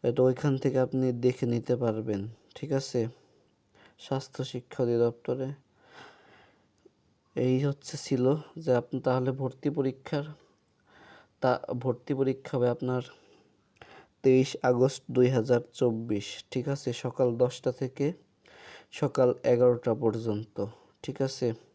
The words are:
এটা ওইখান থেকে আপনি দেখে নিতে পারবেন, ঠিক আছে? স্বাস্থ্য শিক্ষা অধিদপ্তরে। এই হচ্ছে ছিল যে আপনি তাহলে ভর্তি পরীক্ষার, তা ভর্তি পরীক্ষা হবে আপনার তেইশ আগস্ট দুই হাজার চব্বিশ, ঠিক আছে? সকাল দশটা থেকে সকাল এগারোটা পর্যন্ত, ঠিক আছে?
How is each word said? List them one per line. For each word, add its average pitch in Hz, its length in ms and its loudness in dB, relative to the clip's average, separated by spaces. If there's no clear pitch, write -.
এটা 123 200 0
ওইখান 131 360 2
থেকে 131 200 0
আপনি 131 340 0
দেখে 123 340 0
নিতে 120 300 0
পারবেন, 110 440 -2
ঠিক 143 180 -10
আছে? 135 280 -2
স্বাস্থ্য - 460 -8
শিক্ষা - 380 -12
অধিদপ্তরে। 120 680 0
এই 127 280 2
হচ্ছে 143 300 -4
ছিল 127 180 0
যে 160 140 -6
আপনি - 200 -8
তাহলে 127 320 0
ভর্তি 135 380 -4
পরীক্ষার, 139 540 -4
তা 127 100 2
ভর্তি 123 400 -4
পরীক্ষা 131 400 -2
হবে 123 140 2
আপনার 127 340 -2
তেইশ 131 280 4
আগস্ট 127 480 2
দুই 123 180 6
হাজার 120 320 2
চব্বিশ, 113 540 -2
ঠিক 127 180 -4
আছে? 139 240 -4
সকাল 123 440 -2
দশটা 123 360 0
থেকে 135 340 -4
সকাল 131 360 2
এগারোটা 123 500 4
পর্যন্ত, 110 640 -2
ঠিক - 200 -10
আছে? 131 240 -2